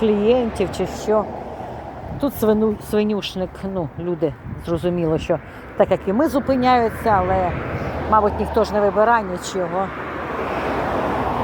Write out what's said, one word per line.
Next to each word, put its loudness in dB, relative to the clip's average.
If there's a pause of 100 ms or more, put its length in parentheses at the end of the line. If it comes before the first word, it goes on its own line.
клієнтів 2
чи -2
що. 0 (960)
Тут 0
свину-, 2 (160)
свинюшник, 0 (240)
ну, -2 (100)
люди, 0 (320)
зрозуміло, 0
що 0 (380)
так, 4
як 2
і 0
ми, 4
зупиняються, 2
але, 2 (600)
мабуть, 4
ніхто 2
ж -2
не 2
вибирає 4
нічого. -2 (1600)